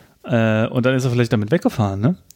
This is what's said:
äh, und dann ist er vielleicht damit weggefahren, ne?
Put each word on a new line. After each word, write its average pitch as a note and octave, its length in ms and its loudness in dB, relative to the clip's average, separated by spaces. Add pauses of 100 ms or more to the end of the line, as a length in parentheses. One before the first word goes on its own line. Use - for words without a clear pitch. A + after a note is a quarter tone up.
(240)
äh, A2+ 420 0
und A#2+ 180 -2
dann C3 120 2
ist B2+ 80 -2
er B2+ 80 0
vielleicht A#2+ 200 0
damit G#2+ 200 0
weggefahren, G#2 480 -2
ne? D#3+ 160 0 (200)